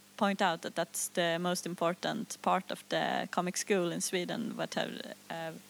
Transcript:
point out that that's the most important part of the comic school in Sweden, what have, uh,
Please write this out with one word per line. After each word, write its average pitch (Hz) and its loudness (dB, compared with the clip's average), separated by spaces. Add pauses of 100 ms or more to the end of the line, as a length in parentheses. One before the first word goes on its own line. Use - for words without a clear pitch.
(180)
point 202 4
out 170 4
that - -6
that's - -2
the 170 2
most 180 0
important - -2
part 185 2
of - -6
the - 0
comic 180 0
school 175 2
in 170 -2
Sweden, - -2
what 185 -4
have, - 0 (380)
uh, 165 -6 (180)